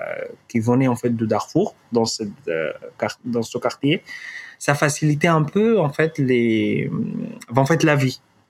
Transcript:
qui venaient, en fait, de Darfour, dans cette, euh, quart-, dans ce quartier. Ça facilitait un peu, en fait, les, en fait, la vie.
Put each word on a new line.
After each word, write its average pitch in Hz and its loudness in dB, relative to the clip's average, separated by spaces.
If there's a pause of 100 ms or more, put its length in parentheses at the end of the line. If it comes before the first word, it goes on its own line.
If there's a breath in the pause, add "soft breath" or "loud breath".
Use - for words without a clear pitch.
(480)
qui 117 -2
venaient, 123 2
en 123 2
fait, 123 -2
de 117 0
Darfour, 107 0 (180)
dans 117 2
cette, 113 -4 (180)
euh, 80 -2 (280)
quart-, - -4
dans 120 -2
ce 113 -6
quartier. 139 -2 (560 loud breath)
Ça 143 2
facilitait 151 0
un 165 4
peu, 208 2
en 151 2
fait, 156 -2
les, 117 2 (640)
en 135 6
fait, 160 2
la 151 6
vie. 131 0 (280)